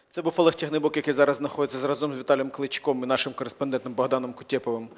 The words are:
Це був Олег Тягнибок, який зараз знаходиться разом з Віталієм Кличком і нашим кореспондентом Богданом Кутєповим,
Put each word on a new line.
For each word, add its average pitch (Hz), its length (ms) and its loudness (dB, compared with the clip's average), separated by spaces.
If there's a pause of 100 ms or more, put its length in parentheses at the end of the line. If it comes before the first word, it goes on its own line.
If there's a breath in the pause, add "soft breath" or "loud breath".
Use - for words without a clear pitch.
Це - 120 -8
був 160 160 0
Олег 165 180 6
Тягнибок, 147 420 0
який 147 160 0
зараз 139 240 6
знаходиться 135 500 -2
разом 143 260 -2
з 131 60 -8
Віталієм 135 300 2
Кличком 131 540 -2
і - 40 -6
нашим 131 260 0
кореспондентом 127 600 -4
Богданом 127 400 0
Кутєповим, 117 540 -4 (100)